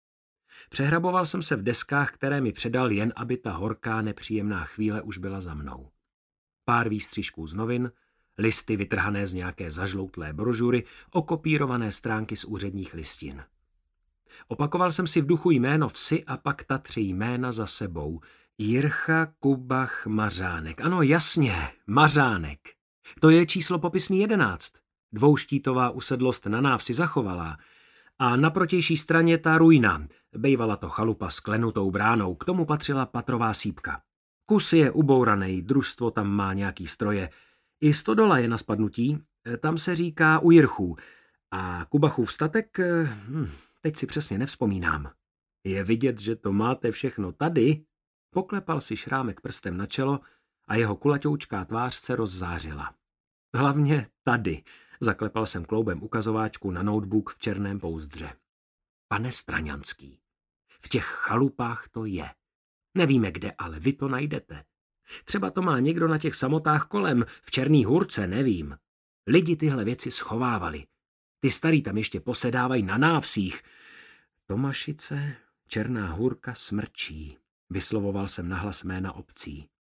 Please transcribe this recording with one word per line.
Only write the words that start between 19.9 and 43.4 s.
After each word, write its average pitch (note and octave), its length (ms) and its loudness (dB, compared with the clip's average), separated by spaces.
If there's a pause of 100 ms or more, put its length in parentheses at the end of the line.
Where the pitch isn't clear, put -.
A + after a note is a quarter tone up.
Mařánek. F#2 760 -4
Ano, E3+ 200 2
jasně, C3+ 720 2 (160)
Mařánek. A#2 720 4 (600)
To D#3 100 8
je E3 160 8
číslo F3 340 0
popisný F#3 400 0
jedenáct. F3+ 540 0 (380)
Dvouštítová C3 760 2
usedlost B2 560 -2
na G#2+ 160 0
návsi B2+ 320 0
zachovalá. F#2 640 -2 (640)
A B2 160 2
na D3+ 140 4
protější E3+ 480 2
straně E3 400 4
ta E3 200 4
ruina. A#2 500 8 (300)
Bejvala A#2 380 2
to F2 140 -6
chalupa G#2+ 400 -2
s - 100 -2
klenutou G#2+ 520 0
bránou, G2+ 440 2
k - 100 -14
tomu F3+ 200 0
patřila D3 400 -2
patrová A#2 480 -2
sýpka. - 480 -6 (440)
Kus G#3 280 4
je D#3 180 6
ubouranej, G#2+ 720 4
družstvo A#2+ 500 0
tam G#2 160 -2
má G2+ 260 0
nějaký F#2+ 340 -6
stroje. G2+ 420 -4 (520)
I D3+ 120 6
stodola G#3 440 4
je A#2+ 100 2
na A#2 100 0
spadnutí, A#2 640 0 (360)
tam D#3 180 0
se F3 180 0
říká D#3+ 440 4
u E3+ 120 8
Jirchů. A2 460 6 (540)
A F2+ 340 -6
Kubachův D3 480 2
statek, E3+ 460 -2 (480)
hm, C3 240 -4 (300)